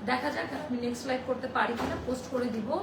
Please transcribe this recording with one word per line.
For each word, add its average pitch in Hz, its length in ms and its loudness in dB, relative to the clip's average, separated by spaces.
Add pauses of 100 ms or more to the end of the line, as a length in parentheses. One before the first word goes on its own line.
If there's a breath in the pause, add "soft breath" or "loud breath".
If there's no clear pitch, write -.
(100)
দেখা 254 240 2
যাক - 160 -2 (160)
আমি 247 200 0
নেক্সট 240 220 -2
লাইভ 254 220 2
করতে 254 260 0
পারি 233 220 4
কিনা, 269 180 0 (100)
পোস্ট 247 260 -2
করে 240 220 2
দিব। 220 140 -2 (140)